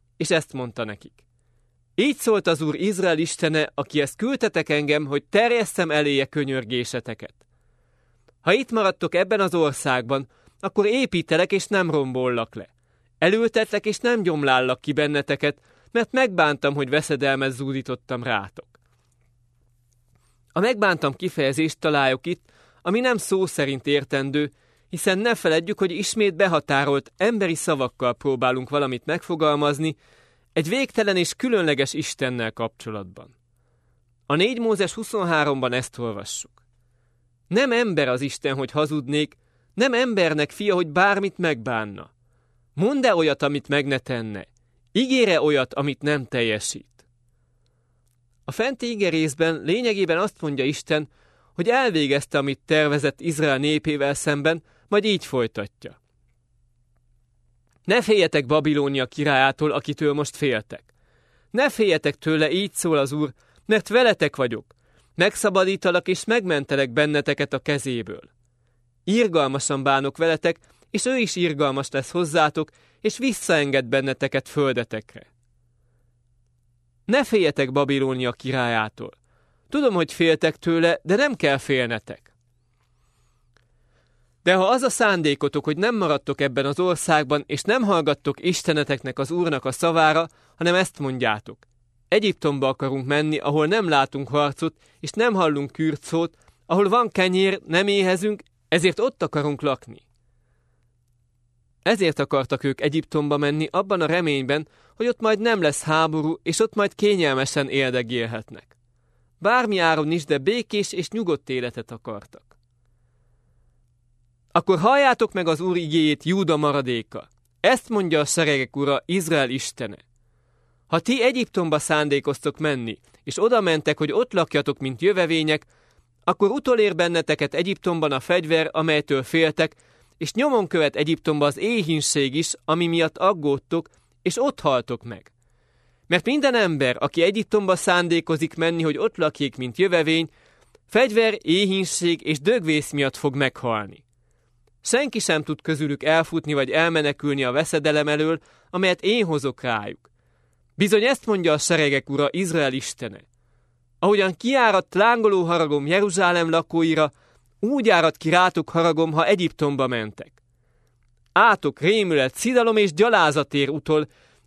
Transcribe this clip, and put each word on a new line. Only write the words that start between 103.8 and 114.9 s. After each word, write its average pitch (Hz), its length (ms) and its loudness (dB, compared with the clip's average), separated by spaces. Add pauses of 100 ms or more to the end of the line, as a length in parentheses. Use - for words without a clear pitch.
a 156 60 2
reményben, 147 640 -2 (280)
hogy 233 120 -2
ott 240 120 -4
majd 220 180 2
nem 220 240 0
lesz 147 200 0
háború, 156 600 0
és - 180 -4
ott 226 140 0
majd 202 200 0
kényelmesen 143 720 0
éldegélhetnek. 120 1080 -4 (640)
Bármi 220 400 2
áron 160 320 2
is, 165 140 -2
de 147 140 0
békés 208 540 -2
és 175 160 -6
nyugodt 180 400 -4
életet 123 420 -6
akartak. - 680 -16 (1900)
Akkor 175 260 2
halljátok 247 540 4